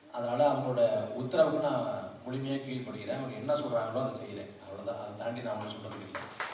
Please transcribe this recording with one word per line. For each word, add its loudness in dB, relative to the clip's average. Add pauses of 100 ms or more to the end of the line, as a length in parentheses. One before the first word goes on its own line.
(120)
அதனால 4
அவங்களோட 4
உத்தரவுக்கு 4
நான் 0 (160)
முழுமையாக -2
கீழ்ப்படுகிறேன். -4
அவங்க -4
என்ன 0
சொல்றாங்களோ 2
அதை 0
செய்கிறேன், -8 (100)
அவ்வளவுதான். -6
அதை -8
தாண்டி -4
நான் -2
ஒண்ணும் -6
சொல்றதுக்கு -10
இல்லை. -8 (300)